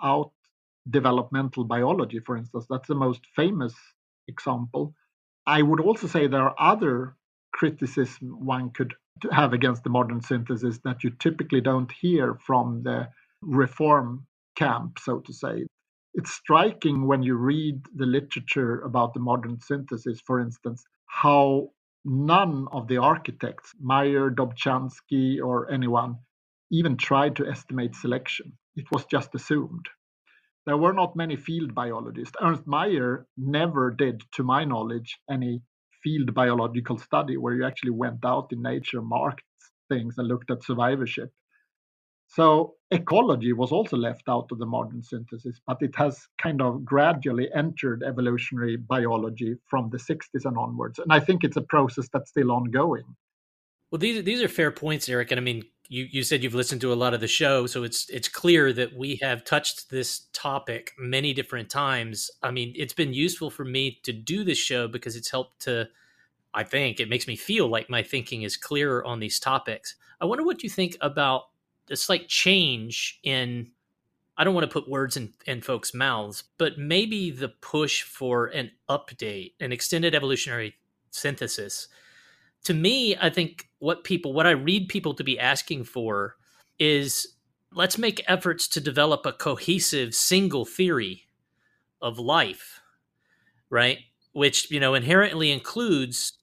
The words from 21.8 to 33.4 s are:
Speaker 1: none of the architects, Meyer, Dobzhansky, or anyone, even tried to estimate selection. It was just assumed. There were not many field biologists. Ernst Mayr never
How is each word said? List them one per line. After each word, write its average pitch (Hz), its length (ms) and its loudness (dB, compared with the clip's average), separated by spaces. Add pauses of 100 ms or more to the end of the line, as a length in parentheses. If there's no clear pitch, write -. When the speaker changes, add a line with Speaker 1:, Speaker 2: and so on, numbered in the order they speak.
Speaker 1:
none 147 680 2
of 123 160 -6
the 127 100 2
architects, 135 840 0
Meyer, 139 520 2
Dobzhansky, 131 1120 0
or 123 260 0
anyone, 123 460 0 (560)
even 165 240 4
tried 139 400 4
to - 120 -2
estimate 123 460 -6
selection. - 600 -6 (220)
It 147 160 -10
was - 140 -2
just - 300 -2
assumed. - 500 -4 (800)
There 147 120 0
were 170 160 4
not 180 220 0
many 165 200 -4
field 160 400 -6
biologists. 120 640 -6
Ernst 165 240 2
Mayr 143 640 0 (100)
never 139 540 0